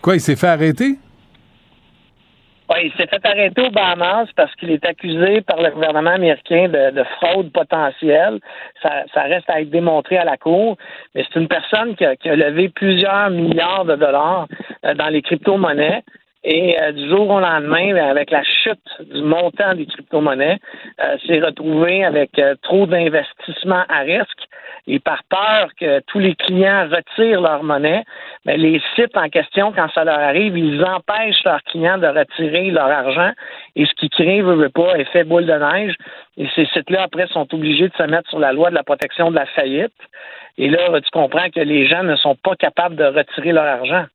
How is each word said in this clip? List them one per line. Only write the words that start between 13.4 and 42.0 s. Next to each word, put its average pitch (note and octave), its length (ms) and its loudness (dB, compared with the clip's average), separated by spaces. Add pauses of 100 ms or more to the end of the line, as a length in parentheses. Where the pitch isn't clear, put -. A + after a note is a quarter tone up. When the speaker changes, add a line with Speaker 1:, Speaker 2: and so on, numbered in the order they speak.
Speaker 2:
de D#3+ 140 0
dollars, D3+ 500 2 (380)
euh, D3 80 0
dans D3+ 160 -2
les D#3 120 0
crypto-monnaies. E3+ 800 0 (420)
Et, E3+ 380 0
euh, D#3 100 -2
du C#3+ 160 -8
jour G3 220 2
au G3+ 100 2
lendemain, E3 540 0
ben, D#3 160 2
avec C#3+ 220 0
la D3 100 2
chute - 380 -2 (340)
du C#3+ 80 -6
montant F3 540 0
des D#3 100 -8
crypto-monnaies, D3+ 720 -2 (420)
euh, C#3+ 180 -2 (100)
s'est D#3+ 120 2
retrouvé D#3+ 640 0
avec, D3 360 0
euh, C#3 240 2
trop G3 240 2
d'investissements E3+ 1000 -2
à D#3 100 0
risque. F3 480 -4 (400)
Et C#3+ 100 -2
par D3 320 -4
peur G3+ 400 2 (100)
que C#3+ 280 0
tous - 100 -6
les F#3+ 160 2
clients F#3+ 560 0
retirent F#3+ 520 0
leur D3+ 200 2
monnaie, D3+ 420 0 (400)
ben, D3 160 0
les D#3+ 220 2 (140)
sites A#3 200 0
en E3 140 0
question, G3 420 0
quand F3 220 0
ça E3 100 0
leur D#3 140 2
arrive, E3+ 400 0
ils D#3 260 0
empêchent G3+ 640 -2
leurs D#3+ 200 0
clients F3 340 -2
de E3 80 2
retirer D#3 640 -2
leur D3+ 160 2
argent. C#3+ 440 0 (440)
Et - 100 2
ce - 80 -2
qui D#3 160 -4
crée, F#3 320 2
veut, F3+ 140 2
veut D3+ 140 2
pas, E3+ 280 2
effet E3 260 0
boule E3+ 220 2
de E3 80 2
neige. D#3+ 400 0 (440)
Et C#3+ 180 -6
ces D#3 180 2
sites-là, F#3 300 -2
après, F3+ 240 -4
sont D3+ 260 -4
obligés D#3 360 0
de - 60 -10
se D#3 140 -2
mettre E3 220 0
sur D#3 80 -6
la C#3 120 2
loi E3 200 2
de E3+ 40 -6
la C#3+ 80 0
protection D3 460 -2
de E3 60 -2
la C#3+ 100 0
faillite. D3 480 -2 (640)
Et C#3+ 140 0
là, E3+ 280 2
tu - 120 -4
comprends D#3+ 400 0
que E3+ 80 -4
les D3 260 2
gens E3+ 160 2